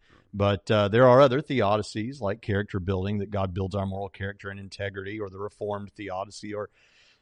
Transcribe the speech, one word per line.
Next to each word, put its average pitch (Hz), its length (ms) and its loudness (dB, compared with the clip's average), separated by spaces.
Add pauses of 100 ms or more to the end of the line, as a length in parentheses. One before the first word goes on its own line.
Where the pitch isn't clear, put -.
(340)
But, 101 360 0
uh, 104 180 4
there 117 200 6
are 123 140 10
other 135 180 4
theodicies 110 800 -2
like 104 220 -2
character 101 380 -2
building, 95 380 -2
that 98 120 -6
God 95 240 -2
builds 95 200 -4
our 98 120 -2
moral 98 240 -6
character 101 400 -10
and 98 100 -12
integrity, 98 580 -10
or 98 120 -8
the 95 80 -16
Reformed 101 580 -8
theodicy, 101 560 -8
or 101 160 -8 (540)